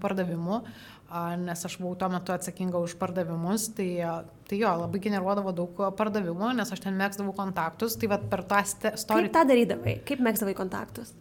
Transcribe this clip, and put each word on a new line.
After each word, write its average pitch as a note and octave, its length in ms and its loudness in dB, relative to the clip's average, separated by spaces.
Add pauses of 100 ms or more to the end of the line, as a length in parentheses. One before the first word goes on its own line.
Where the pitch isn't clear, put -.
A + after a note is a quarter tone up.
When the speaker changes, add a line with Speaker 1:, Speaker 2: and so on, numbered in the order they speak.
Speaker 1:
pardavimų, F#3 560 0 (500)
a, E3+ 140 -6 (180)
nes E3+ 240 -4
aš - 160 -8
buvau F3+ 160 -4
tuo F#3 160 0
metu F3+ 240 -2
atsakinga F3+ 480 -2
už F3 160 -6
pardavimus, F3+ 720 0
tai, F#3+ 160 -2 (160)
a, E3+ 80 -2 (320)
tai G3+ 160 -2
jo, G#3+ 160 4
labai E3+ 240 -2
generuodavo G3 560 0
daug F3 240 -4 (160)
pardavimų, G#3 640 0
nes G3 160 -2
aš - 80 -8
ten F#3+ 160 -2
megzdavau G3 320 -2
kontaktus, F#3+ 640 -2
tai A3+ 160 0
vat G3+ 160 0
per F#3 160 0
tą G3+ 240 4
ste-, - 320 -2
story G#3+ 300 4
Speaker 2:
Kaip D#4 80 6
tą D#4+ 100 8
darydavai? A#3 560 4
Kaip C#4 160 -2
megzdavai G#3+ 400 2
kontaktus? G3+ 600 -8